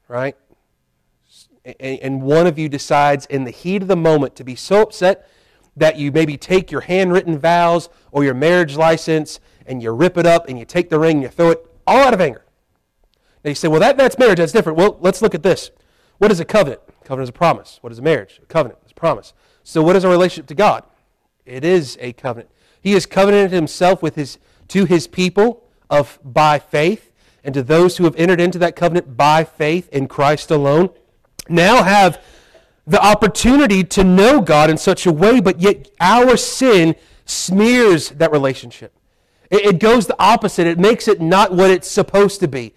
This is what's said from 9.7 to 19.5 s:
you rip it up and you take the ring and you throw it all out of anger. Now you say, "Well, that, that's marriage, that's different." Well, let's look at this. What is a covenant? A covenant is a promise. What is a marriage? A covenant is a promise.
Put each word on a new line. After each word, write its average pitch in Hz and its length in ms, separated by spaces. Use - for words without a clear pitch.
you 113 80
rip 175 280
it 170 80
up 170 220
and 127 100
you 117 60
take 175 260
the 156 80
ring 160 180
and 139 60
you 127 60
throw 170 220
it 165 160
all 220 140
out 262 120
of 190 80
anger. 139 240
Now 151 60
you 143 60
say, 165 140
"Well, 156 120
that, 254 160
that's 269 220
marriage, 220 200
that's 165 140
different." 175 260
Well, 196 220
let's 185 220
look 208 120
at 156 80
this. 170 280
What 214 120
is 175 100
a 156 40
covenant? 180 380
A - 40
covenant 131 200
is 123 60
a - 20
promise. 143 480
What 117 120
is 113 60
a 120 40
marriage? 135 400
A - 40
covenant 139 380
is - 80
a - 20
promise. 139 380